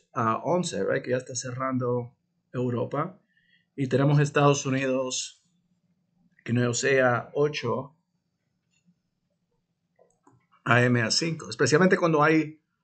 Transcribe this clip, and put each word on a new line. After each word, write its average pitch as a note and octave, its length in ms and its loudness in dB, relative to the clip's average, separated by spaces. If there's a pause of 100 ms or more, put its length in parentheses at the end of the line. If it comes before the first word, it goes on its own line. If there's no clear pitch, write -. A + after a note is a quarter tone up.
(140)
a A2+ 240 -2
once, E3+ 480 -2
right, C#3 180 -2
que - 60 -8
ya B2 80 0
está B2+ 180 -10
cerrando B2 800 -4 (380)
Europa. B2+ 640 -4 (560)
Y C#3 120 -4
tenemos C#3+ 320 4
Estados C#3+ 460 2
Unidos, C3 800 -4 (1000)
que A#2+ 80 -4
negocia B2 800 0
ocho C3 640 -4 (2750)
A A#2+ 200 4
M B2 180 4
a A2 100 -2
cinco, D#3+ 380 -4
especialmente D3+ 480 4
cuando D#3+ 260 2
hay, D#3 380 2 (220)